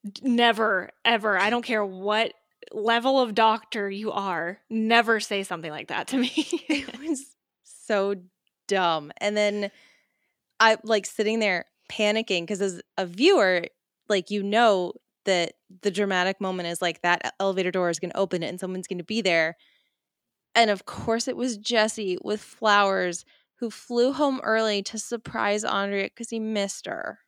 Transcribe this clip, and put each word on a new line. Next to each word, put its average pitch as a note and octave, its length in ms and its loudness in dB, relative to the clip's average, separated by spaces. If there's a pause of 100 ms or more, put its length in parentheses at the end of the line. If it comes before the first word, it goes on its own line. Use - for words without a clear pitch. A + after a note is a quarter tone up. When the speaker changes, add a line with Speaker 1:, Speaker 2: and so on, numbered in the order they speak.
Speaker 1:
D-, G3+ 240 -12
never, A3+ 600 2 (140)
ever. G#3+ 340 2
I G3+ 120 2
don't A#3+ 140 0
care G#3+ 200 0
what G3+ 500 -2 (380)
level A#3 480 2
of A3+ 140 0
doctor A3 560 2
you G#3 220 -6
are, F#3 480 -4 (100)
never A3+ 500 4
say G3+ 240 -4
something E3 260 -8
like - 180 -12
that - 200 -6
to C4+ 100 -2
<laughs> - 20 2
me. D4 480 -2
Speaker 2:
It C4+ 300 -4
was C#4+ 360 -6 (280)
so G3+ 520 -2 (540)
dumb, E3 500 0
and G#3 180 -2
then G#3 340 0 (920)
I, A3 240 6
like, A3 220 0
sitting A3+ 340 -2
there G3 260 0 (240)
panicking G#3 580 0
'cause G3+ 140 -2
as F#3 200 -4 (160)
a F#3+ 80 -2
viewer, F#3+ 580 4 (440)
like, G3+ 220 0
you G3+ 120 -2
know G3+ 520 4 (320)
that F3 280 0 (280)
the G3+ 100 0
dramatic F#3+ 480 0
moment F#3 280 -4
is, E3+ 140 -6
like, E3+ 200 -2
that F3 240 2
e-, - 40 -2 (100)
elevator F#3 320 0
door F3+ 180 2
is E3+ 100 -4
gonna F3 160 -8
open F3+ 280 0
and F3+ 160 -6
someone's F#3 280 -8
gonna F3+ 160 -6
be G#3+ 180 -2
there, E3 340 2 (1000)
and A3+ 160 6
of G3 160 -2
course - 420 -4
it - 80 -4
was A#3+ 220 -4
Jesse G#3+ 680 0
with G#3+ 180 -4
flowers G3 840 2 (320)
who A3+ 140 -6
flew B3 440 0
home C4+ 300 0
early A3 400 0
to - 140 -8
surprise G#3+ 640 -4
Andrea G3+ 460 -2
'cause - 200 -14
he A3+ 100 -4
missed G#3 460 -4
her. - 420 -8